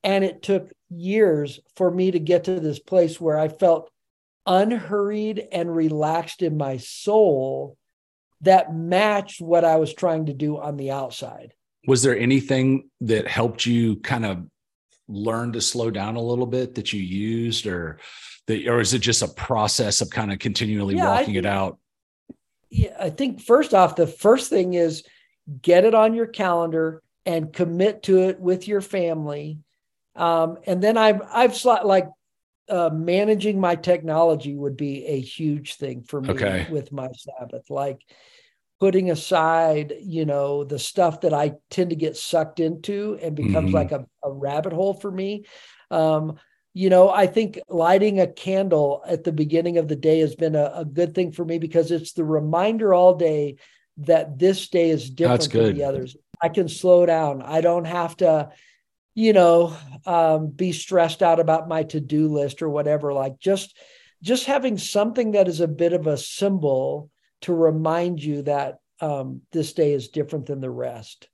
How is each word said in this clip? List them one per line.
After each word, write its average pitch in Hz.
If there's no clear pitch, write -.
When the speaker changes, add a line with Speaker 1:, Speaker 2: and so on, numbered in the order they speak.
Speaker 1:
And 196
it 180
took 190
years 170
for 180
me 185
to 175
get 170
to 185
this 151
place 170
where 156
I 156
felt 160
unhurried 208
and 170
relaxed 160
in 156
my 139
soul 139
that 180
matched 190
what 165
I 160
was 151
trying 160
to 147
do 151
on 147
the 135
outside. 123
Speaker 2:
Was 127
there 127
anything 131
that 110
helped 113
you 117
kind 117
of 92
learn 113
to 117
slow 117
down 104
a 117
little 123
bit 127
that 104
you 104
used, 110
or 85
that, 104
or 120
is 104
it 120
just 113
a 107
process 107
of -
kind 104
of 98
continually 104
Speaker 1:
Yeah, -
I 247
Speaker 2:
walking 107
it 92
Speaker 1:
think -
Speaker 2:
out? 98
Speaker 1:
Yeah, -
I 180
think 262
first 254
off, 185
the 170
first 220
thing 180
is 165
get 175
it 226
on 220
your 226
calendar 165
and 160
commit 185
to 185
it 185
with 180
your 202
family. 156
Um, 165
and 180
then 220
I've, 214
I've 240
sli-, 226
like, 190
uh, 170
managing 196
my 175
technology 160
would 143
be 139
a 147
huge 147
thing 123
for 143
me 131
Speaker 2:
Okay. 95
Speaker 1:
with 147
my 131
Sabbath, 127
like 139
putting 185
aside, 160
you 160
know, 143
the 139
stuff 165
that 156
I 151
tend 180
to 165
get 156
sucked 160
into 202
and 156
becomes 151
Speaker 2:
Mm-hmm. 185
Speaker 1:
like 151
a, 131
a 143
rabbit 143
hole 190
for 196
me. 196
Um, 156
you 185
know, 185
I 190
think 214
lighting 185
a 175
candle 175
at 156
the 170
beginning 165
of 156
the 151
day 156
has 156
been 160
a, 147
a 170
good 160
thing 175
for 175
me, 165
because 165
it's 165
the 170
reminder 175
all 180
day 147
that 151
this 190
day 170
is 131
different 131
Speaker 2:
That's 151
Speaker 1:
than 113
the 104
Speaker 2:
good. 143
Speaker 1:
others. 135
I 165
can 170
slow 175
down. 156
I 156
don't 170
have 170
to, 156
you 220
know, 170
um, 160
be 175
stressed 165
out 170
about 160
my 160
to-do 151
list 147
or 156
whatever. 147
Like, 135
just, 190
just 247
having 254
something 220
that 190
is 165
a 170
bit 165
of 170
a 151
symbol 147
to 180
remind 160
you 147
that, 143
um, 135
this 151
day 147
is 131
different 147
than 139
the 127
rest. 123